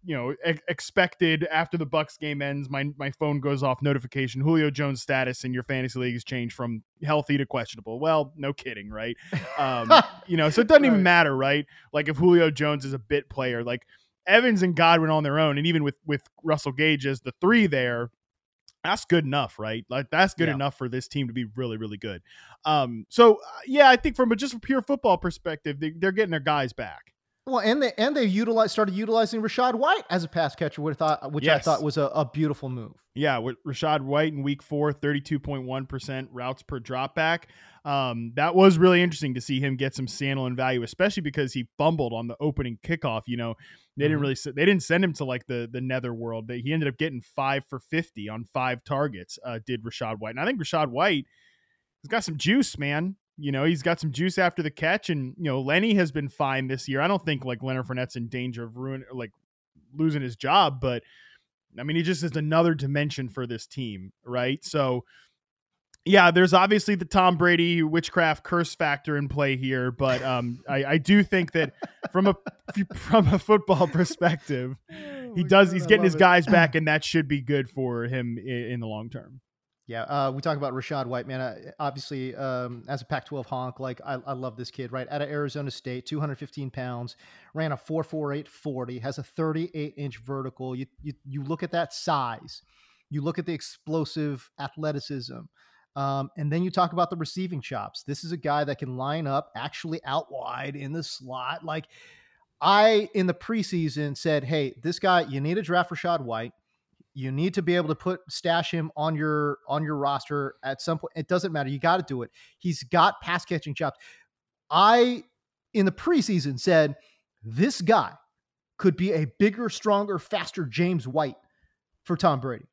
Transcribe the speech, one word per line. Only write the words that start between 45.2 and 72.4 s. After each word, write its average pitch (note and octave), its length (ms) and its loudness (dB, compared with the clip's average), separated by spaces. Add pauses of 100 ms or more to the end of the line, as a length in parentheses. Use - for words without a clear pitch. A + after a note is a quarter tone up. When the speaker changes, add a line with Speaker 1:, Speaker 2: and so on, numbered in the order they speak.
Speaker 1:
like, B2+ 220 -6
the, A#2+ 260 -6
the B2 80 -6
netherworld. A#2 680 -6
They, B2 120 -8
he C3+ 140 -2
ended D#3+ 120 2
up C3 120 -4
getting C#3+ 240 -4
five C#3 440 -4
for C3+ 120 -12
fifty A#2 500 -6
on A2 160 -10
five B2+ 400 -6
targets, C3+ 580 -6
uh, A#2+ 220 -8
did A#2 200 -6
Rachaad A2+ 340 -8
White. A2+ 140 -10
And B2+ 80 -8
I D3+ 40 -2
think A#3 160 -2
Rachaad D#3 280 -4
White D3 360 0 (800)
has - 60 -16
got A3 140 -2
some D#3+ 120 -6
juice, G3+ 420 2
man. D3+ 380 -4 (240)
You C#3+ 120 -4
know, C3+ 120 0
he's D#3+ 180 2
got E3+ 180 0
some D#3+ 100 -4
juice E3 260 -2
after F3 280 0
the D3+ 60 -4
catch, E3+ 400 -4
and, C3+ 280 -4
you F3 60 -8
know, C3+ 160 -2
Lenny F3+ 340 2
has F3+ 160 2
been C#3+ 180 -6
fine C3+ 380 -2
this C3 220 -6
year. C3+ 120 -2
I D3+ 60 2
don't G3 180 0
think, C#3+ 200 -2
like, B2 180 -6
Leonard C3 240 -4
Fournette's B2+ 300 -6
in A#2+ 100 -6
danger B2 380 -8
of A2+ 120 -16
ruin-, C3 360 -10
like, A#2+ 180 -10 (640)
losing D3+ 260 2
his B2 120 -6
job, C#3+ 460 2
but B2 240 -2 (760)
I B2 60 -10
mean, D3+ 120 -2
he E3+ 60 2
just E3 220 -2
is D3+ 100 -4
another D#3+ 400 4
dimension C#3 540 -2
for B2 180 -8
this A#2 220 -8
team, G2+ 440 -10 (120)
right? B2 400 -2
So, C3 400 0 (1000)
yeah, F3+ 280 8
there's F3+ 200 6
obviously G3 440 6
the F3+ 80 -4
Tom F#3 320 4
Brady E3+ 480 4
witchcraft D#3+ 580 0
curse E3+ 320 -2
factor D3 420 -2
in C#3+ 120 -2
play C3+ 280 0
here, B2+ 360 -2
but, B2+ 300 0
um, B2 360 -4 (100)
I, C#3 160 -2
I C#3+ 140 2
do G3+ 240 6
think F3+ 300 0
that D#3 220 -2 (360)
from F#3+ 160 2
a, G3 80 6 (320)